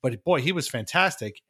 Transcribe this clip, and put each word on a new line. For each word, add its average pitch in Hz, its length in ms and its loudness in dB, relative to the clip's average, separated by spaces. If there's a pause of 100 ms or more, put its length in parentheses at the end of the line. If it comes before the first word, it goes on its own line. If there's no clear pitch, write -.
but 117 220 -2
boy, 170 160 4
he 143 100 0
was 175 160 -2
fantastic. 123 840 0